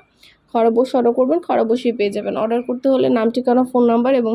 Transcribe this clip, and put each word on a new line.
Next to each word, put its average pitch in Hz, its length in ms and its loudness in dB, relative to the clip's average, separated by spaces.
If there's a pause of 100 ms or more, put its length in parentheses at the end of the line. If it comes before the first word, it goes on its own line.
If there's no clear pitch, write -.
(540)
ঘরে 233 160 2
বসে 233 260 0
অর্ডার 240 220 2
করবেন, 262 200 2
ঘরে - 260 -2
বসেই 240 280 -2
পেয়ে 208 240 -2
যাবেন। 202 200 -6
অর্ডার 226 260 -2
করতে 247 260 -6
হলে 269 200 2
নাম, 233 220 0
ঠিকানা, 247 340 0
ফোন 247 200 0
নাম্বার 240 300 2
এবং 233 200 0